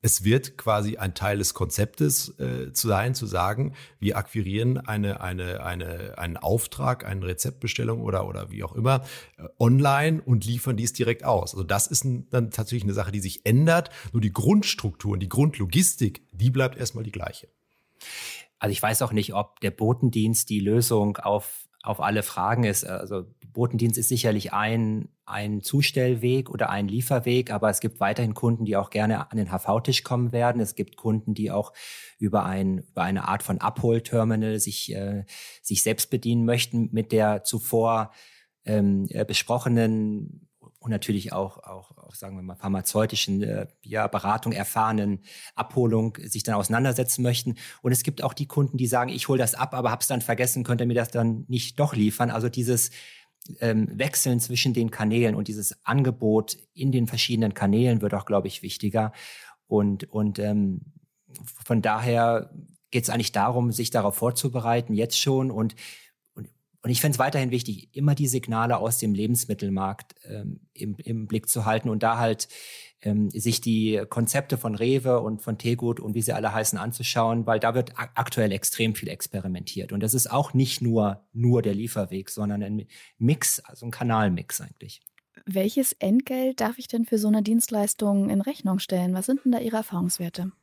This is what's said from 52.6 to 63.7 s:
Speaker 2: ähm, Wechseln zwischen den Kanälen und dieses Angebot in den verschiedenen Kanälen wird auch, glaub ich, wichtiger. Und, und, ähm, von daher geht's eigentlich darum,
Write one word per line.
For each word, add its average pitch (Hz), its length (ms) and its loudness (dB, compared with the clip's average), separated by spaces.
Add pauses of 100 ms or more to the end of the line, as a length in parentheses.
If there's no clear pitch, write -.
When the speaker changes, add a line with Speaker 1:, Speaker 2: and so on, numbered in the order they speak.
Speaker 2:
ähm, 110 280 2 (100)
Wechseln 127 420 0
zwischen 123 340 0
den 113 160 2
Kanälen 110 440 2
und 104 140 -2
dieses 107 360 -6
Angebot 113 760 2 (160)
in 135 180 0
den 123 140 4
verschiedenen 113 480 0
Kanälen 110 480 4
wird 104 120 0
auch, 98 120 -4
glaub 98 180 2
ich, - 180 -8
wichtiger. 107 500 -2 (540)
Und, 101 440 0
und, 104 280 -2
ähm, 104 420 0 (840)
von 117 180 2
daher 117 720 2 (380)
geht's 123 200 0
eigentlich 120 220 -2
darum, 120 400 2